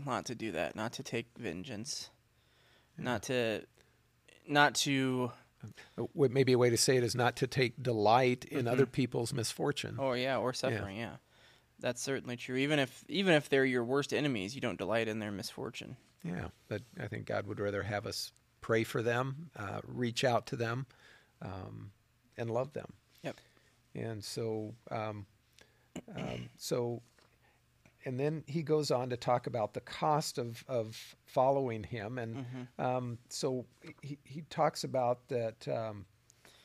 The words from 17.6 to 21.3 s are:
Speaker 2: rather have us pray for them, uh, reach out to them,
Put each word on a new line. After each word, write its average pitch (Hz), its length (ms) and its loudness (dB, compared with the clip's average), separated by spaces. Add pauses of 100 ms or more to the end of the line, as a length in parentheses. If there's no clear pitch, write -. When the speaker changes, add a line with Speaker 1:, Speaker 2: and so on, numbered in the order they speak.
Speaker 2:
rather 101 240 -2
have 104 220 -2
us - 260 -6 (280)
pray 113 220 4
for 120 200 -2
them, 135 520 -2
uh, 104 300 -8
reach 120 400 -2
out 117 240 4
to - 80 -6
them, 117 300 -2 (540)